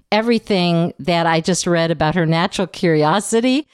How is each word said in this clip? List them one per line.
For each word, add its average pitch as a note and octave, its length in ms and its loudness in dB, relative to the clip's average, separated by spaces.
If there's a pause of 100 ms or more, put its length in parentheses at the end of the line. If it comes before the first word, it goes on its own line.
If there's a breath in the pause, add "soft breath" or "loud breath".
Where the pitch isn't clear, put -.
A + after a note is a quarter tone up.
(120 loud breath)
Everything G3+ 840 0
that E3+ 300 -2
I E3 140 2
just F3 260 -2
read E3 240 2
about D#3 240 0
her F3 100 0
natural E3 400 -2
curiosity, G3 1080 0